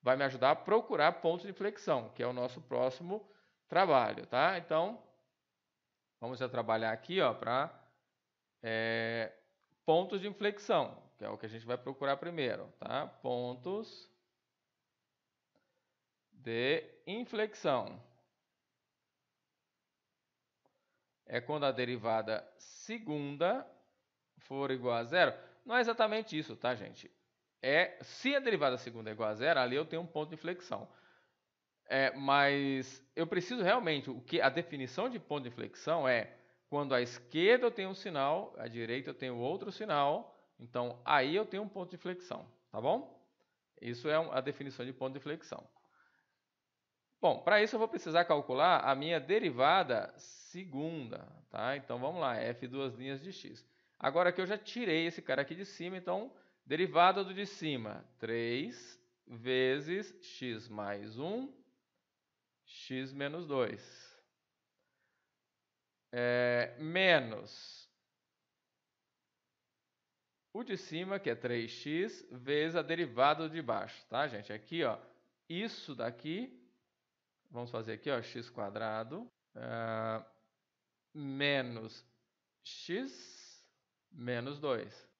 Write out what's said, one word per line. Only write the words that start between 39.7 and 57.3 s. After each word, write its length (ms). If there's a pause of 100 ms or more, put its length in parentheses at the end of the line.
sinal, 680 (200)
então 460
aí 300
eu 100
tenho 200
um 40
ponto 220
de 60
inflexão, 500 (240)
tá 100
bom? 460 (540)
Isso 280
é 120
um, 100
a 100
definição 460
de 60
ponto 220
de 40
inflexão. 500 (1500)
Bom, 200
pra 200
isso 140
eu 60
vou 80
precisar 360
calcular 560
a 140
minha 240
derivada 960
segunda, 1120 (240)
tá? 260
Então 220
vamos 220
lá, 160
f 320
duas 260
linhas 260
de 120
x. 340 (320)
Agora 320
que 100
eu 60
já 100
tirei 500
esse 140
cara 220
aqui 140
de 80
cima, 320
então 360 (340)
derivada 580
do 80